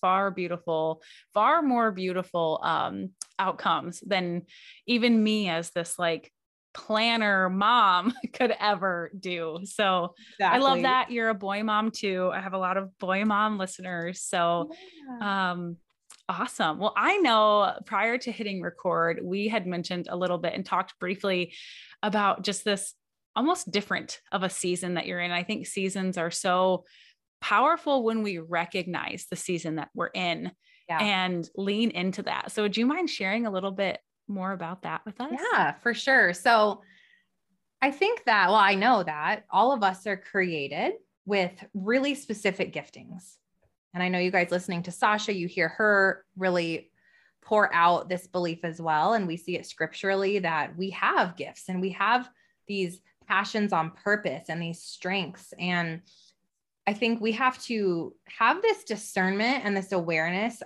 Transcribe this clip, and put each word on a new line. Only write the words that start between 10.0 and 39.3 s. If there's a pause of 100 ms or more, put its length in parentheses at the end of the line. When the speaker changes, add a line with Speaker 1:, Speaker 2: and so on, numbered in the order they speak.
Speaker 1:
I
love
Speaker 2:
Exactly.
Speaker 1:
that.
You're
a
boy
mom
too.
I
have
a
lot
of
boy
mom
listeners.
So, (500)
Speaker 2:
Yeah.
Speaker 1:
um, (520)
awesome.
Well,
I
know
prior
to
hitting
record,
we
had
mentioned
a
little
bit
and
talked
briefly (480)
about
just
this (400)
almost
different (120)
of
a
season
that
you're
in.
I
think
seasons
are
so (560)
powerful
when
we
recognize
the
season
that
we're
in (380)
Speaker 2:
Yeah.
Speaker 1:
and
lean
into
that.
So
would
you
mind
sharing
a
little
bit (260)
more
about
that
with
us? (140)
Speaker 2:
Yeah, (100)
for
sure.
So (960)
I
think
that,
well,
I
know
that